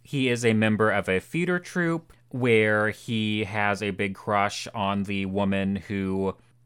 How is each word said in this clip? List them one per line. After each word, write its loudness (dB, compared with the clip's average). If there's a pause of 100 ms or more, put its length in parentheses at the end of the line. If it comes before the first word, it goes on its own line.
He 0
is 0
a 4
member 4
of 0
a 2
feeder -2
troupe -2 (180)
where 4
he -2
has 0
a -2
big -4
crush -2
on -2
the -2
woman 0
who -4 (300)